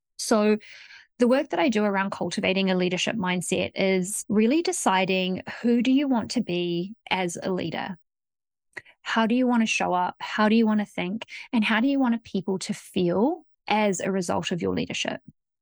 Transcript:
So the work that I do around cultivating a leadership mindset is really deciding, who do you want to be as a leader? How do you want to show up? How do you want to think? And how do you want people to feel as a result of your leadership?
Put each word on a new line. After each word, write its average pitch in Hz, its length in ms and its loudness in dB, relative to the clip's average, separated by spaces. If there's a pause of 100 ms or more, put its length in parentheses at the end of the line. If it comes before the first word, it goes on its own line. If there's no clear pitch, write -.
(180)
So 214 400 2 (640)
the 247 80 4
work 269 220 2
that 349 100 -2
I 330 100 4
do 214 140 2
around 196 280 0
cultivating 190 600 0
a 185 40 2
leadership 180 400 0
mindset 185 600 -2
is 190 540 0
really 226 320 4
deciding, 190 800 0 (180)
who 240 200 4
do 254 100 2
you 277 160 4
want 240 240 0
to 247 100 0
be 175 540 -2 (160)
as 180 300 -2
a - 100 -4
leader? 180 460 -6 (1040)
How 226 260 0
do 233 80 2
you 254 120 2
want 240 140 2
to 220 60 0
show 180 260 -2
up? 180 260 -2
How - 300 0
do 214 60 4
you 226 100 6
want 214 140 2
to 202 60 -2
think? 185 400 -6 (280)
And 226 100 2
how 214 160 2
do 247 80 2
you 277 120 2
want 233 240 0
people 190 360 -4
to - 140 -6
feel 190 720 0 (220)
as 208 320 2
a 185 120 -4
result 190 400 -2
of 175 100 -4
your - 120 -2
leadership? - 480 -4 (400)